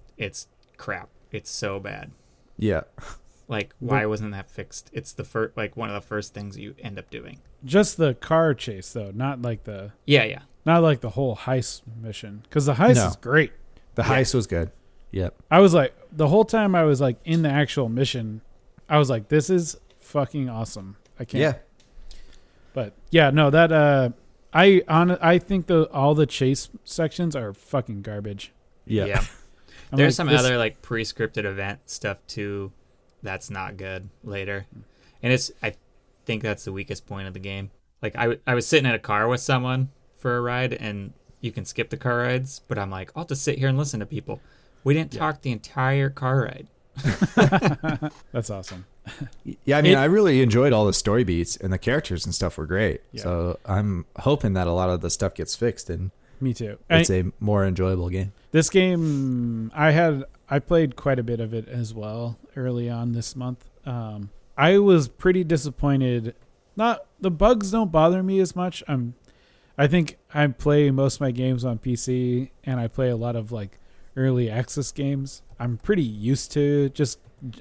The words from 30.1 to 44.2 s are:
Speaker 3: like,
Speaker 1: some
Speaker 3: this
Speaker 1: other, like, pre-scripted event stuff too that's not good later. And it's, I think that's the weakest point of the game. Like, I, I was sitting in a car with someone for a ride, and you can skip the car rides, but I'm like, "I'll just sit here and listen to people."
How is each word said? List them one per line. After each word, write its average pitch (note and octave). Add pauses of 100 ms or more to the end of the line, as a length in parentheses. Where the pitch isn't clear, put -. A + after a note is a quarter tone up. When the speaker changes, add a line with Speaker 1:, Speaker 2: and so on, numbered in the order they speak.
Speaker 3:
like, -
Speaker 1:
some E3+
Speaker 3:
this D3
Speaker 1:
other, B2+
like, A2
pre-scripted A2+
event G2
stuff -
too G2+ (500)
that's F#2+
not F#2+
good F#2+ (160)
later. G2 (560)
And A#2+
it's, B2+ (120)
I A2 (520)
think A2
that's G#2+
the G2
weakest G2
point G2
of F#2
the G2
game. G2 (320)
Like, A2
I, A#2
I B2+
was A#2+
sitting C#3
in A#2
a A2
car G#2+
with B2
someone C3 (260)
for B2
a B2
ride, B2
and G#2 (280)
you A#2+
can G2+
skip -
the A#2+
car A#2+
rides, B2+
but A#2
I'm G2
like, F#2+
"I'll D#3+
just C#3
sit -
here C3+
and C3
listen C#3+
to G2+
people." - (440)